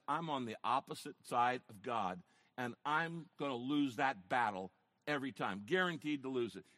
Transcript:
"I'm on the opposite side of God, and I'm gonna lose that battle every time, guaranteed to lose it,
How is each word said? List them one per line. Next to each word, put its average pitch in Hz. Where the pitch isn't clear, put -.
"I'm 160
on 135
the 110
opposite 131
side 123
of 107
God, 98
and 120
I'm 165
gonna 143
lose 135
that 135
battle 104
every 139
time, 101
guaranteed 151
to 131
lose 117
it, -